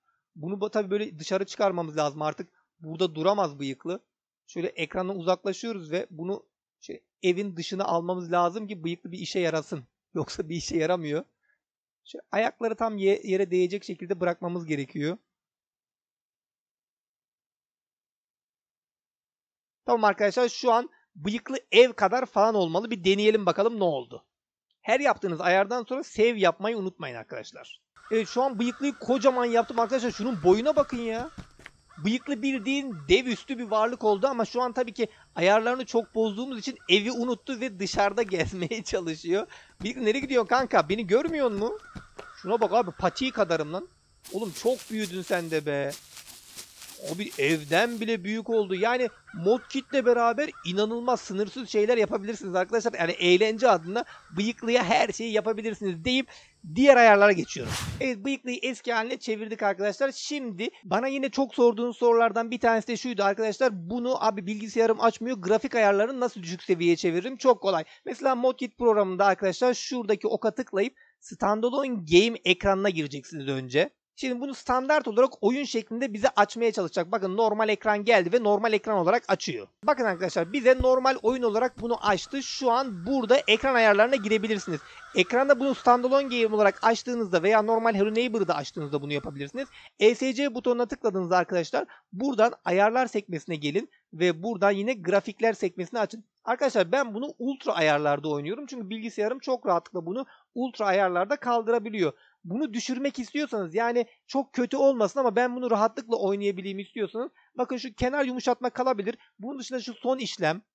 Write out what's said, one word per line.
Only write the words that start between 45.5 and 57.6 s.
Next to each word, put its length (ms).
de 140
be. 260
Abi 240
evden 600
bile 240
büyük 260
oldu. 260
Yani 340
mod 260
kitle 360
beraber 440
inanılmaz, 560
sınırsız 480
şeyler 280
yapabilirsiniz 580
arkadaşlar. 380
Yani 180
eğlence 580
adına 360
bıyıklıya 460
her 260
şeyi 220
yapabilirsiniz 760
deyip 220
diğer 220
ayarlara 340
geçiyorum. 420